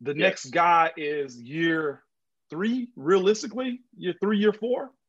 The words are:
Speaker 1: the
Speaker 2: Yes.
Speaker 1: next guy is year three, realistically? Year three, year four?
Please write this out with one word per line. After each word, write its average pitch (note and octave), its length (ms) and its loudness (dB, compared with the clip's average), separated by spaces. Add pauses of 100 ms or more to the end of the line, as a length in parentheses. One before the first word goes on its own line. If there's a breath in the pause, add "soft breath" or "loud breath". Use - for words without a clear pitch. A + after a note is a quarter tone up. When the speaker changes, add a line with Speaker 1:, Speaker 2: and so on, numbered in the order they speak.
Speaker 1:
the C#3 140 -4
Speaker 2:
Yes. F#3 300 0
Speaker 1:
next - 60 -
guy E3+ 460 4
is D3 460 -6
year D#3 600 -2 (460)
three, A3+ 480 -4
realistically? G#3 840 0 (160)
Year F3 240 -6
three, G#3 180 2
year G#3 160 4
four? C4 380 -4 (160)